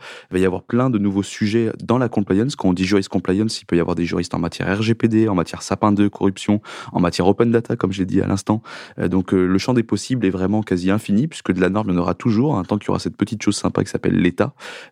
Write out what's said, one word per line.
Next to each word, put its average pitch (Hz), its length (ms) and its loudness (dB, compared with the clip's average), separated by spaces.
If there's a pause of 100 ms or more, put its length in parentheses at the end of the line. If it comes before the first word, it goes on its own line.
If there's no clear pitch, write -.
(300)
Il - 40 -12
va 92 60 2
y 92 40 2
avoir 92 180 0
plein 127 280 0
de 113 80 0
nouveaux 98 240 0
sujets 110 500 0 (100)
dans 117 140 0
la 127 140 0
compliance. 107 440 0
Quand - 140 -2
on 90 60 4
dit 92 100 0
juris 98 240 2
compliance, 98 540 -2
il - 20 -20
peut - 120 0
y 87 40 4
avoir 85 160 0
des 87 80 0
juristes 87 300 -4
en 85 40 -2
matière 85 300 -4 (100)
R 110 40 0
G 110 120 2
P 117 140 2
D, 110 180 4
en 104 80 0
matière - 280 -2
Sapin - 280 0
deux, 101 200 4
corruption, 101 500 0 (320)
en 90 80 0
matière 90 260 2
open 117 240 4
data, 117 260 0
comme 95 160 -2
je 98 80 -6
l'ai 90 60 2
dit 95 140 0
à 92 60 -2
l'instant. 98 360 -2 (360)
Euh, 87 100 0
donc, 92 240 0
euh, 92 140 4
le 92 120 2
champ 127 140 -2
des 120 120 2
possibles 110 420 -2
est 95 40 4
vraiment 95 320 0
quasi 92 280 0
infini, 107 380 0
puisque - 220 -8
de 90 120 2
la 90 80 2
norme, 104 180 -2
il 90 60 0
y - 20 2
en 87 40 2
aura 90 140 -2
toujours, 120 440 0
hein, 92 60 -2
tant 107 120 -2
qu'il - 120 -6
y - 20 -2
aura 95 80 0
cette - 180 -6
petite 107 260 -4
chose 104 140 0
sympa - 260 -2
qui - 80 -4
s'appelle 92 300 0
l'État. 90 320 0 (400)